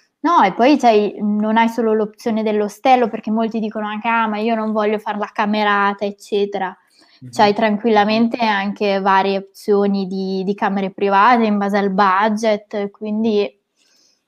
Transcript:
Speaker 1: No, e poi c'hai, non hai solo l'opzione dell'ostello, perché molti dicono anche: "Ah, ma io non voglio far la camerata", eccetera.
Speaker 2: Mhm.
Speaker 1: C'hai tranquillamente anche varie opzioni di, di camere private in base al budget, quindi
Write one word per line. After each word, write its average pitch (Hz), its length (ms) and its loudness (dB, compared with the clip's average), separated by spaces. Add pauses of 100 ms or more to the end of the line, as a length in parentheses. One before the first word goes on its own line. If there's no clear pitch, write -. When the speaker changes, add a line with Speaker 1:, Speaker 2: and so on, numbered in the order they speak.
(200)
Speaker 1:
No, 320 220 2
e 196 120 2
poi 254 240 4
c'hai, 214 420 4
non 208 380 -2
hai 226 100 4
solo 226 240 -2
l'opzione 220 500 -2
dell'ostello, 214 680 0
perché 220 220 -8
molti 226 300 -2
dicono 214 260 -6
anche: 214 220 -8
"Ah, 226 180 0
ma 214 120 -4
io 226 160 -2
non 220 180 -4
voglio 214 260 0
far 208 200 -8
la 208 140 -6
camerata", 208 720 -2
eccetera. 202 720 -6 (440)
Speaker 2:
Mhm. 127 100 -20
Speaker 1:
C'hai 208 240 2
tranquillamente 220 880 0
anche 202 580 -2
varie 196 380 2
opzioni 202 680 -2
di, 190 380 -6
di 202 100 -2
camere 196 360 -2
private 202 540 4
in 208 140 0
base 202 200 -2
al 202 120 0
budget, 208 1000 0
quindi 214 680 -4 (680)